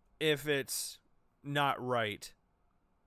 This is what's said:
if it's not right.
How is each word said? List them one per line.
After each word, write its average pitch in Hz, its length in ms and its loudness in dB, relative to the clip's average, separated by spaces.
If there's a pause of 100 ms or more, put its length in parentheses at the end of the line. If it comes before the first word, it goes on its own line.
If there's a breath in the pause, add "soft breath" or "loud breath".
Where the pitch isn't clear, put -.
(200)
if 147 260 0
it's - 520 -2 (440)
not 143 400 0
right. 117 520 0 (720)